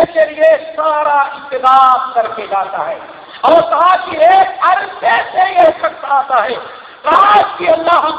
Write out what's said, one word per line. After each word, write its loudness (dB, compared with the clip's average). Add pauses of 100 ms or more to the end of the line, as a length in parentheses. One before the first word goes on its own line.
(140)
کے 2
لیے 2 (260)
سارا 0 (180)
انتظام 2
کر -2
کے -10
جاتا -6
ہے۔ -8 (440)
اور 4 (100)
کہا 4 (100)
کہ -8 (100)
ایک 2
عرصے -2 (160)
سے 0
یہ 4 (140)
شخص -8
آتا 0
ہے، -6 (480)
کاش 2
کہ -8
اللہ 2
ہم -4